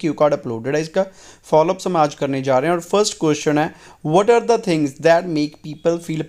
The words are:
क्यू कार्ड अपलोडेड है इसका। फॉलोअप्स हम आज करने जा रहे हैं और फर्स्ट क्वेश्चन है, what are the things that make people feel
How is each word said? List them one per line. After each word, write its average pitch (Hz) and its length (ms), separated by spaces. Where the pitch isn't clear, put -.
क्यू 156 120
कार्ड 147 120
अपलोडेड 123 420
है 151 60
इसका। 160 220
फॉलोअप्स 165 360
हम 185 100
आज 151 180
करने 135 280
जा 135 160
रहे 147 120
हैं 180 60
और 170 60
फर्स्ट 202 380
क्वेश्चन 151 380
है, 160 140
what 196 320
are 233 120
the 226 80
things 151 380
that 170 300
make 147 300
people 165 420
feel 156 200